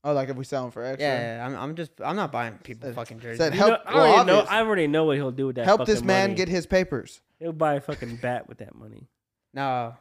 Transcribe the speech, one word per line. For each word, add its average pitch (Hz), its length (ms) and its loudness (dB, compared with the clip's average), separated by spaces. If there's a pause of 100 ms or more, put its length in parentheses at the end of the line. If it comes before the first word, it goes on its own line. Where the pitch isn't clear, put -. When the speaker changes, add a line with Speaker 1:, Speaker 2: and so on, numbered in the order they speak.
Speaker 1:
Oh, 147 100 -2
like 135 160 -2
if 131 80 -8
we 135 60 -10
sell 131 220 -6
'em 120 60 -10
for 117 140 -12
extra? 135 220 -4
Speaker 2:
Yeah, 117 380 -4
I'm, 131 100 -8
I'm 139 200 -8
just, 165 240 -10
I'm 151 160 -6
not 185 160 -4
buying 117 280 -6
people 123 300 -14
Speaker 1:
Said, 117 60 -10
Speaker 2:
fucking 113 240 -12
jerseys. 117 200 -12
Speaker 1:
said, 156 160 2
Speaker 3:
You 196 40 0
Speaker 1:
"Help, 214 120 6
Speaker 3:
know, - 200 -2
I 240 40 0
Speaker 1:
well, 160 80 8 (100)
Speaker 3:
already 202 140 8
know, 185 100 6
Speaker 1:
obvious. 208 160 2
Speaker 3:
I 220 60 2
already 208 280 2
know 156 180 2
what 143 120 2
he'll 139 140 -2
do 135 160 -4
with 127 80 -4
that 123 100 -2
Speaker 1:
Help 208 220 4
this 214 100 2
Speaker 3:
fucking 190 100 -4
Speaker 1:
man 190 220 2
Speaker 3:
money. 190 80 -4
Speaker 1:
get 180 120 -2
his 175 180 -4
papers." 185 520 -2 (200)
Speaker 3:
He'll 165 120 -8
buy 156 220 0
a 139 80 -2
fucking 120 360 -10
bat 123 300 -6
with - 120 -20
that 104 160 -18
money. 107 320 -20 (480)
Speaker 2:
No. 127 460 -4